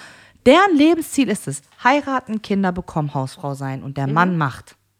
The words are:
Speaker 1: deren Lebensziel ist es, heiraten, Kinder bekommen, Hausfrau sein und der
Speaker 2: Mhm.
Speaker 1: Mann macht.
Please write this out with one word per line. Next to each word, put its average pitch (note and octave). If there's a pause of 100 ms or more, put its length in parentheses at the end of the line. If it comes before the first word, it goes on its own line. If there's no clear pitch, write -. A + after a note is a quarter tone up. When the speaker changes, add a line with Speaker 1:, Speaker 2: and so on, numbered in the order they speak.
(460)
Speaker 1:
deren E4+
Lebensziel D4+
ist -
es, C#3 (200)
heiraten, C4
Kinder G3
bekommen, E3
Hausfrau C3+
sein C3+
und C3+
der C#3
Speaker 2:
Mhm. C#3
Speaker 1:
Mann F3
macht. - (220)